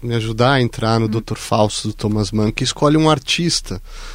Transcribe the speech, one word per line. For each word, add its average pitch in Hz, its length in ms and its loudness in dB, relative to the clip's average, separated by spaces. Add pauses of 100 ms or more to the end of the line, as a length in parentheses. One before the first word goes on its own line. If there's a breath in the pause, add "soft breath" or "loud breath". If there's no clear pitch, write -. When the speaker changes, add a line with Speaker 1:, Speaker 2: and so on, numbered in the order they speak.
Speaker 1:
me 120 140 -4
ajudar 113 380 2
a 131 80 4
entrar 113 380 0
no 113 60 2
Speaker 2:
Hum. 107 40 0
Speaker 1:
doutor 110 280 -4
Fausto, 107 520 0
do 104 40 -8
Thomas 107 380 -2
Mann, 107 200 2
que - 120 -2
escolhe 151 340 2
um 156 120 4
artista 151 720 -2 (340 loud breath)